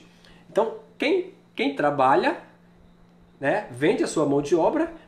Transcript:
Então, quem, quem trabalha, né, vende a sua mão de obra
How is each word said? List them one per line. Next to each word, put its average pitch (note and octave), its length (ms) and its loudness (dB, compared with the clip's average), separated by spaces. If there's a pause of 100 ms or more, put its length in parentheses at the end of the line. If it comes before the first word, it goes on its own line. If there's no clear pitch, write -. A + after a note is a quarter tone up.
(520)
Então, A3 240 0 (240)
quem, F4 340 0 (220)
quem A3 200 -2
trabalha, D3 600 2 (1040)
né, F3 320 -2
vende E3+ 320 0
a - 40 -4
sua D#3 180 0
mão C#3 140 2
de D3 160 -2
obra D#4+ 380 0 (140)